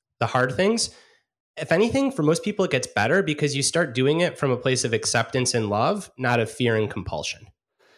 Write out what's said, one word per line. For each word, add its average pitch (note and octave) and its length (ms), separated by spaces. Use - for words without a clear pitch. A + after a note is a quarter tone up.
the A2+ 80
hard C3 280
things. G#3+ 360
If D#3 140
anything, A#3 400
for E3+ 120
most D#3+ 200
people, G3+ 200
it E3+ 80
gets B2+ 160
better B2+ 340
because D3 340
you C#3 80
start D#3+ 300
doing C#3 280
it F3 160
from C#3 140
a B2 60
place C3 280
of A2+ 80
acceptance A#2+ 600
and A2 160
love, C#3+ 480
not B2 220
of A2+ 100
fear A#2 260
and G#2+ 140
compulsion. - 580